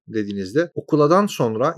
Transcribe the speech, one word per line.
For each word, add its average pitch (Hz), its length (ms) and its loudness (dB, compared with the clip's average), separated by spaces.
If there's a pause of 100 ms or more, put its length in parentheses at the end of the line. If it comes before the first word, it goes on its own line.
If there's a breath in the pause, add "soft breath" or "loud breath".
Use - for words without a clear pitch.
dediğinizde 104 680 -4
okuladan 156 520 2
sonra 127 520 -2